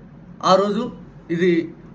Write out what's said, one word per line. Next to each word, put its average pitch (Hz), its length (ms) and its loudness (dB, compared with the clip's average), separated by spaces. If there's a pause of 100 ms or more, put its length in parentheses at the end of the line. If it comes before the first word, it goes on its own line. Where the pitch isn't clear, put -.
(440)
ఆ 175 120 6
రోజు 208 360 0 (400)
"ఇది 170 420 0 (220)